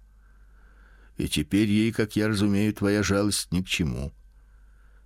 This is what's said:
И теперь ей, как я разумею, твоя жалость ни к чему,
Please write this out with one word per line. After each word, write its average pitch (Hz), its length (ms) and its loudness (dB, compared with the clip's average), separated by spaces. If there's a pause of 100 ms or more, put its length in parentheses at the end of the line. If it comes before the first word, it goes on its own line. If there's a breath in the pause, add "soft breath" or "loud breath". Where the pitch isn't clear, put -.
(1160 soft breath)
И - 100 -2
теперь 98 420 0
ей, 107 220 2
как 110 240 -4
я 107 120 2
разумею, 104 460 2
твоя 101 300 0
жалость 101 480 0
ни 90 100 0
к 92 60 -12
чему, 67 460 -4 (920)